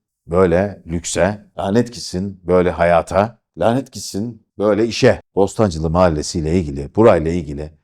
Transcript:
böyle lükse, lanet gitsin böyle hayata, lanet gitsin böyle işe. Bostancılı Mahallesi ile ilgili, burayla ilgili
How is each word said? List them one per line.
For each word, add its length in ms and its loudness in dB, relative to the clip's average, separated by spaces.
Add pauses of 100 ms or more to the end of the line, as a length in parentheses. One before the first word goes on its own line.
(260)
böyle 600 0
lükse, 600 -4 (120)
lanet 340 -2
gitsin 520 -10
böyle 260 2
hayata, 680 0 (200)
lanet 340 -2
gitsin 500 -10 (160)
böyle 280 0
işe. 340 2 (140)
Bostancılı 560 0
Mahallesi 480 2
ile 200 0
ilgili, 380 -6
burayla 340 4
ilgili 400 -6 (140)